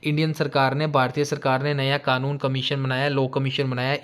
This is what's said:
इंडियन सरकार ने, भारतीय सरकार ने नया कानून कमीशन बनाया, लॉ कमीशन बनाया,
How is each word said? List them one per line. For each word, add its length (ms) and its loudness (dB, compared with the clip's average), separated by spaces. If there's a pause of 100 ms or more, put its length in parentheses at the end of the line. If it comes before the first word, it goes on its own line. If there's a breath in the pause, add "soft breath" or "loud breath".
इंडियन 280 0
सरकार 420 2
ने, 120 0
भारतीय 380 2
सरकार 380 0
ने 120 0
नया 240 0
कानून 380 0
कमीशन 460 -2
बनाया, 260 0
लॉ 180 2
कमीशन 440 -2
बनाया, 340 0